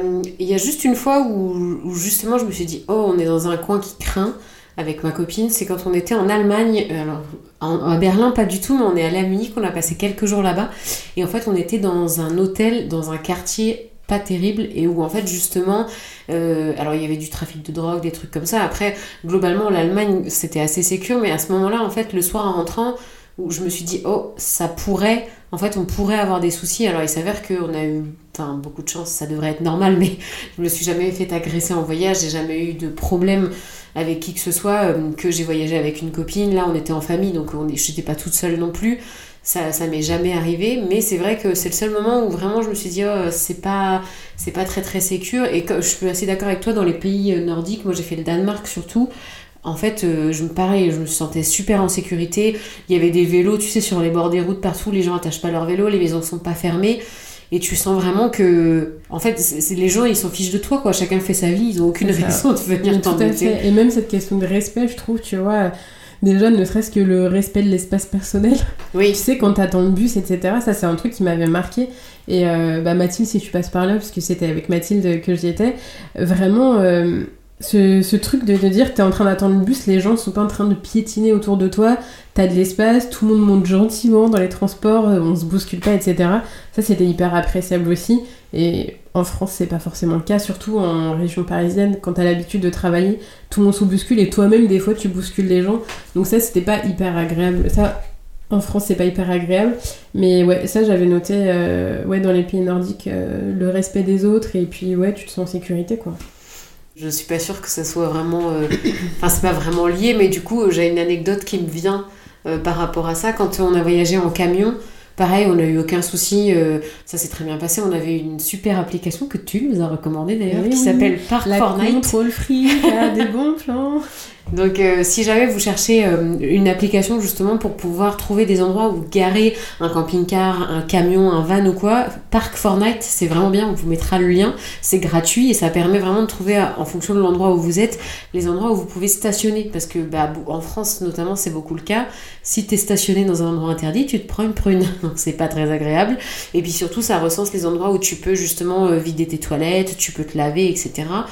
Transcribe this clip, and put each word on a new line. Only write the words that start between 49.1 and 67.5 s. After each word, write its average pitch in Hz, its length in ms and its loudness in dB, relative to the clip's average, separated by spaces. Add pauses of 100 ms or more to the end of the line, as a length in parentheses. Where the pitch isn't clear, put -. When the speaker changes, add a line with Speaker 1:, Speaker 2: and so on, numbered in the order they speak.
Speaker 1:
en 160 120 -6
fait, 214 280 -2
euh, 160 280 2
je 156 120 -2
me, 165 60 -4
pareil, 185 420 2
je 156 80 -2
me 160 60 -4
sentais 156 380 -4
super 196 380 0
en 185 80 2
sécurité. 185 680 -2 (320)
Il 185 80 2
y 175 40 4
avait 170 100 4
des 175 160 4
vélos, 180 320 4
tu 208 100 -2
sais, 220 140 0
sur 190 200 -2
les 165 80 2
bords 170 200 0
des 175 120 0
routes 190 200 -2
partout, 190 300 -4
les 190 100 0
gens 175 140 0
attachent 170 260 -6
pas 175 100 -2
leurs 165 140 -2
vélos, 190 240 0
les 202 100 2
maisons 165 220 0
sont 170 180 -6
pas 170 140 -6
fermées. 190 460 0 (520)
Et 170 80 0
tu 180 180 -4
sens 190 240 0
vraiment 190 280 2
que, 165 680 2 (120)
en 165 100 -6
fait, 226 200 0
c'est, - 220 -2
c'est, 180 140 -2
les 185 140 2
gens, 214 160 2
ils 226 120 2
s'en 185 120 -2
fichent 185 220 -4
de 196 60 -2
toi, 277 220 -2
quoi. 226 120 2
Chacun 185 300 0
fait 190 120 -2
sa 175 160 2
vie, 214 240 2
ils 175 80 0
ont 170 60 4
aucune 185 260 2
Speaker 2:
C'est 165 80 2
ça. 170 60 2
Speaker 1:
raison 202 240 2
de - 80 2
venir 185 360 2
Speaker 2:
Mais 190 60 4
tout 180 80 2
à 170 40 2
Speaker 1:
t'embêter. 220 420 2
Speaker 2:
fait. 202 120 0
Et 202 40 4
même 220 200 6
cette 226 180 0
question 196 280 0
de 190 80 0
respect, 202 440 0
je 240 60 -8
trouve, 226 260 -4
tu - 160 -6
vois, 190 340 2 (520)
déjà, 196 260 6
ne 208 140 6
serait-ce 220 280 0
que 208 100 2
le 185 260 4
respect 196 360 2